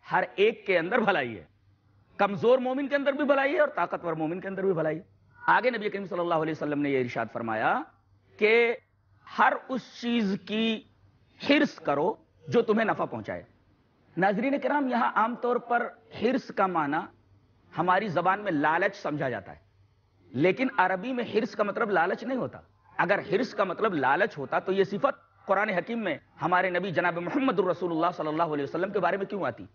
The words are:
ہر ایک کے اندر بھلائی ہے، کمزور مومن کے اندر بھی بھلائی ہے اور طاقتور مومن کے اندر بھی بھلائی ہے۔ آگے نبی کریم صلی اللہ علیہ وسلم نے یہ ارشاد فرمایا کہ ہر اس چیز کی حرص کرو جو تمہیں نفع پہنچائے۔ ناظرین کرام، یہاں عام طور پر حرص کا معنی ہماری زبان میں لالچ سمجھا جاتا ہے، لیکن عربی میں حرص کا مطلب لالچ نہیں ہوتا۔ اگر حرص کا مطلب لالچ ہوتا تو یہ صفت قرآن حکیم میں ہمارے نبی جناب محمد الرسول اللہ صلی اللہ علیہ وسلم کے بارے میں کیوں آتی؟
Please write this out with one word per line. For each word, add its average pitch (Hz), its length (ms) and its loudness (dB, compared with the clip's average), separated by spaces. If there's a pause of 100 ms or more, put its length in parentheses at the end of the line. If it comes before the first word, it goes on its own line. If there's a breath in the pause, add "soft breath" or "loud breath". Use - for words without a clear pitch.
(120)
ہر 180 120 2 (120)
ایک 214 300 2
کے 185 120 2
اندر 185 200 0
بھلائی 143 400 0
ہے، 80 60 -16 (720)
کمزور 202 420 4
مومن 254 300 -2
کے 277 80 0
اندر 277 160 2
بھی 294 120 -2
بھلائی 277 300 2
ہے 359 60 0
اور 294 80 4
طاقتور 175 440 -4
مومن 160 280 -4
کے 185 80 -10
اندر 190 140 -6
بھی 190 100 2
بھلائی 160 260 0
ہے۔ 180 40 -12 (440)
آگے 202 240 4
نبی 208 180 -4
کریم 202 160 -6
صلی 180 140 -6
اللہ 175 160 0
علیہ 160 180 0
وسلم 147 300 -2
نے 143 80 0
یہ 135 100 2
ارشاد 120 320 -4
فرمایا 117 500 -2 (560)
کہ 226 380 4 (640)
ہر 247 140 6 (160)
اس - 320 -6
چیز 233 460 0
کی 220 340 0 (680)
حرص 285 240 4
کرو 151 400 0 (340)
جو 226 140 4
تمہیں 226 220 2
نفع 180 200 0
پہنچائے۔ 101 380 -8 (760)
ناظرین 214 460 2
کرام، 277 260 0
یہاں 240 260 0
عام 226 200 2
طور 240 220 -2
پر 240 320 -2 (340)
حرص 247 260 0
کا 202 180 0
معنی 156 300 0 (840)
ہماری 185 300 2
زبان 175 320 2
میں 202 120 -2
لالچ 165 440 2
سمجھا 147 320 -4
جاتا 104 240 -8
ہے، 71 60 -20 (720)
لیکن 185 380 2 (100)
عربی 185 340 0
میں 247 120 -4 (100)
حرص 220 200 0
کا - 80 -2
مطلب 208 280 0
لالچ 185 320 2
نہیں 247 160 -4
ہوتا۔ 113 200 -6 (400)
اگر 175 200 2
حرص 202 360 -2
کا 208 100 2
مطلب 190 300 0
لالچ 151 440 2
ہوتا 139 200 -2
تو 185 140 -2
یہ 196 120 4
صفت - 640 -4
قرآن 202 220 2
حکیم 214 360 -2
میں 151 140 -2 (240)
ہمارے 180 280 2
نبی 180 200 -2
جناب 170 280 0
محمد 190 400 0
الرسول 180 340 0
اللہ 160 140 0 (100)
صلی 156 120 -4
اللہ 156 140 0
علیہ 151 220 0
وسلم 175 260 -4
کے 202 80 -2
بارے 175 180 2
میں 196 100 -4
کیوں 190 200 -6
آتی؟ 110 180 -6 (100)